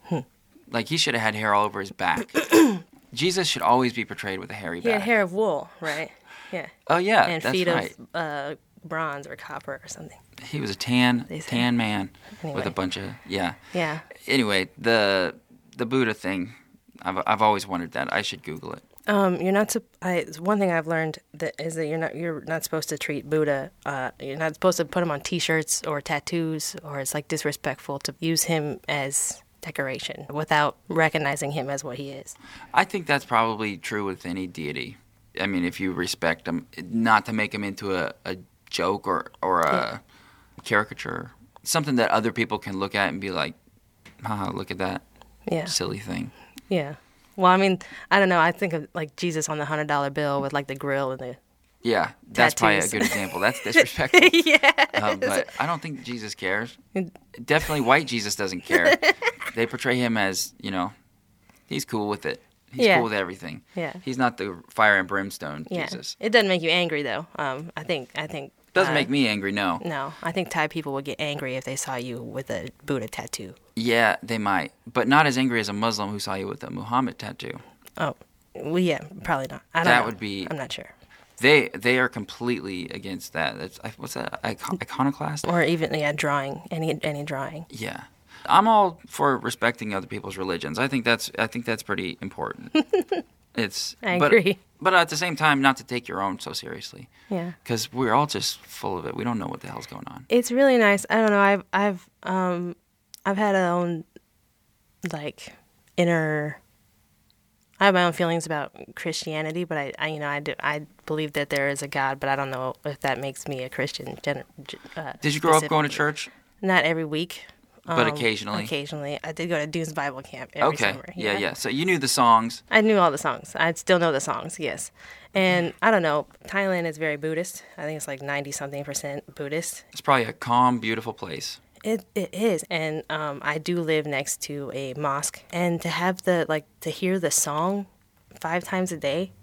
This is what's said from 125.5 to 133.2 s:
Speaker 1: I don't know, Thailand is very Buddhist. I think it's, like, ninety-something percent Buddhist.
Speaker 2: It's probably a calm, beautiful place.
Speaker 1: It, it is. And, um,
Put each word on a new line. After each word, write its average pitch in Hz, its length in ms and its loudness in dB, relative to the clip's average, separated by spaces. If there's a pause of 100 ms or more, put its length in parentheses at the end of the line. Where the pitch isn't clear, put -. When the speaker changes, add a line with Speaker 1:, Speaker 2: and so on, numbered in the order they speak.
Speaker 1:
I 220 100 6
don't 196 120 4
know, 151 240 2 (200)
Thailand 190 400 0
is 151 120 -4
very 156 180 0
Buddhist. 160 460 -4 (160)
I 160 60 -10
think 151 120 -6
it's, 143 120 -10
like, 135 120 -8
ninety-something 143 640 -6
percent 143 500 -8
Buddhist. 151 580 -6
Speaker 2:
It's - 100 -14
probably 131 220 4
a 110 100 -6
calm, 123 460 4
beautiful 110 340 -2
place. - 460 -8 (220)
Speaker 1:
It, 220 220 -2 (100)
it 190 200 -4
is. 196 340 0
And, 160 400 -2
um, 151 340 -4